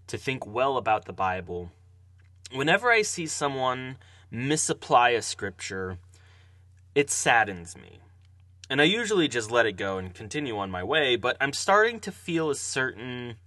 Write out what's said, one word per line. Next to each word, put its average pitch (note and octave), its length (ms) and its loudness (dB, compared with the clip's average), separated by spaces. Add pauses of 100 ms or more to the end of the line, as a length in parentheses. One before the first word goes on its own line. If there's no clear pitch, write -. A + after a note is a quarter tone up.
to A2 140 -10
think C3 260 -6
well B2+ 320 0
about A2 280 0
the G2+ 80 -14
Bible, F2+ 580 -4 (800)
whenever G3 380 2
I A3+ 100 4
see F3+ 240 -4
someone C3 720 -2 (320)
misapply B2+ 840 4
a A2+ 120 2
scripture, F#2+ 760 -8 (960)
it C#3+ 160 2
saddens G2+ 680 0
me. A1+ 260 -20 (680)
And C3+ 100 0
I D3 40 8
usually G3 440 2
just A#2+ 220 -2
let A#2 160 4
it G2 120 -2
go G2 200 -4
and F#2 160 -8
continue A2+ 460 -6
on G2 100 -4
my F#2 140 -6
way, C3+ 320 2
but B2 260 -2
I'm C#3 120 0
starting G#3+ 480 2
to G3 100 -8
feel E3 400 -4
a C3+ 40 0
certain B2 920 -6